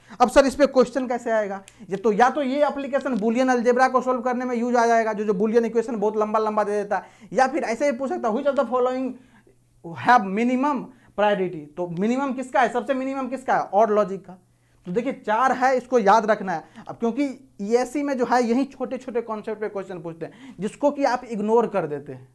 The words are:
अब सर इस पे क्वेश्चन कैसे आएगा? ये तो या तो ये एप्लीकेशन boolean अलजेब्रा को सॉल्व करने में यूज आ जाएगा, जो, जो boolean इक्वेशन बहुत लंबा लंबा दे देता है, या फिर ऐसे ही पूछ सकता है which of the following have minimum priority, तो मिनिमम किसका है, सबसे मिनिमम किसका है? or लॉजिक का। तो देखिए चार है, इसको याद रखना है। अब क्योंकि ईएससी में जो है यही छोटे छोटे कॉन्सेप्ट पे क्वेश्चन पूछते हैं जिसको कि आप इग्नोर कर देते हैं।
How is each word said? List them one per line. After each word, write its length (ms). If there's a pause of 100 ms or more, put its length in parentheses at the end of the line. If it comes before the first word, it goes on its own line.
(220)
अब 80
सर 160
इस 100
पे 120
क्वेश्चन 400
कैसे 240
आएगा? 300 (200)
ये 160
तो 140
या 180
तो 120
ये 260
एप्लीकेशन 500
boolean 340
अलजेब्रा 380
को 120
सॉल्व 200
करने 240
में 100
यूज 200
आ 120
जाएगा, 260
जो, 100
जो 120
boolean 300
इक्वेशन 300
बहुत 220
लंबा 220
लंबा 240
दे 100
देता 240
है, 360
या 140
फिर 180
ऐसे 200
ही 80
पूछ 160
सकता 200
है 60
which 120
of 80
the 120
following 440 (920)
have 320
minimum 500 (320)
priority, 500 (120)
तो 120
मिनिमम 440
किसका 280
है, 120
सबसे 220
मिनिमम 340
किसका 260
है? 160
or 180
लॉजिक 360
का। 120 (500)
तो 40
देखिए 240
चार 380
है, 240
इसको 220
याद 320
रखना 220
है। 100 (160)
अब 160
क्योंकि 300 (360)
ईएससी 420
में 140
जो 80
है 180
यही 220
छोटे 320
छोटे 260
कॉन्सेप्ट 380
पे 80
क्वेश्चन 320
पूछते 240
हैं 340
जिसको 320
कि 140
आप 200
इग्नोर 440
कर 180
देते 260
हैं। 220